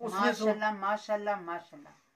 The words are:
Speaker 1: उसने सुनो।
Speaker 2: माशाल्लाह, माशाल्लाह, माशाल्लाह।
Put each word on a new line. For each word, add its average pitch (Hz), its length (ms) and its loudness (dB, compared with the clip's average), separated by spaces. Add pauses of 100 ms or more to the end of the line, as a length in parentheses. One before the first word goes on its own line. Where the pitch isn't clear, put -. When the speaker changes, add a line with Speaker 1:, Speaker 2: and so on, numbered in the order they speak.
Speaker 1:
उसने 208 340 2
सुनो। 214 160 2
Speaker 2:
माशाल्लाह, 208 300 0
माशाल्लाह, 208 640 0
माशाल्लाह। 165 580 -10 (160)